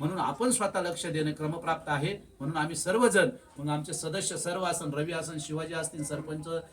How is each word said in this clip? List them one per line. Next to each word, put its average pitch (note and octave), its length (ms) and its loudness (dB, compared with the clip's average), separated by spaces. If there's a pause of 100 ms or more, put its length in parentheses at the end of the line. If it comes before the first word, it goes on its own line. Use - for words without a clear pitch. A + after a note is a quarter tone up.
म्हणून F3 180 -2
आपण A3+ 320 2
स्वतः G3 300 2
लक्ष E3+ 260 -2
देणं D3+ 260 0
क्रमप्राप्त D#3 560 -2
आहे. D3 300 0 (220)
म्हणून D3+ 160 -2
आम्ही D#3 200 0
सर्वजण, F#3+ 520 6 (300)
मग D3 100 -2
आमचे D3+ 240 -2
सदस्य E3+ 440 -2
सर्व F3 280 -2
असन, D#3+ 300 0
रवी D#3 180 0
असन, D#3+ 280 -4
शिवाजी D#3 340 -4
असतील, D#3 300 -4
सरपंच D3+ 440 -6 (240)